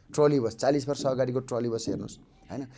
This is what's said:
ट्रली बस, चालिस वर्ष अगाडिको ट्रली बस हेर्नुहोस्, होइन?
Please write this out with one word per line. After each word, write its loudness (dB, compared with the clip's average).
ट्रली 6
बस, 0
चालिस 2
वर्ष -4
अगाडिको 0
ट्रली -2
बस -4
हेर्नुहोस्, -6
होइन? -8